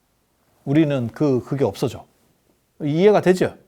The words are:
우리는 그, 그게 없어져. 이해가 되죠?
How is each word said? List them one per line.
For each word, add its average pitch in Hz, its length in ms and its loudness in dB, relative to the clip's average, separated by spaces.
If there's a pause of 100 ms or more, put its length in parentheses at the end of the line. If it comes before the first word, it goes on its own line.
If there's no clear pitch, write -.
(640)
우리는 143 480 0
그, 131 320 0
그게 139 180 -4
없어져. 107 400 -4 (800)
이해가 170 400 2
되죠? 175 340 0 (120)